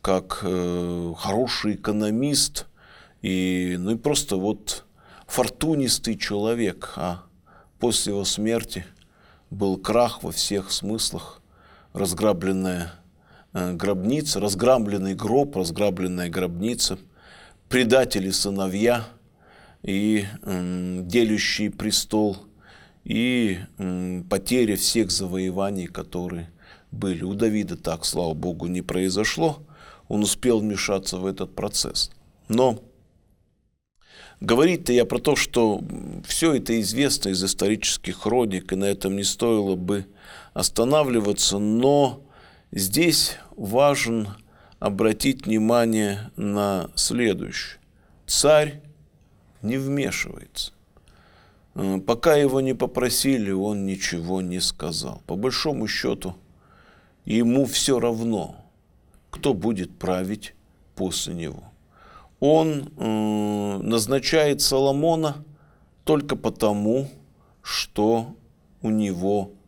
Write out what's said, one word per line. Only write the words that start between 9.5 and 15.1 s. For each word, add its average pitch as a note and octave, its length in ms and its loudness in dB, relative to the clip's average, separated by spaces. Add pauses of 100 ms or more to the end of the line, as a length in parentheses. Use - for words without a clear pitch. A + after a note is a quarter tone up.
был G2 260 0
крах A2+ 460 2
во E2+ 100 -8
всех G2 400 -2
смыслах, - 720 -6 (500)
разграбленная F#2 1000 0 (600)
э, F2+ 220 -4
гробница, G2+ 680 0
разграбленный G2+ 760 2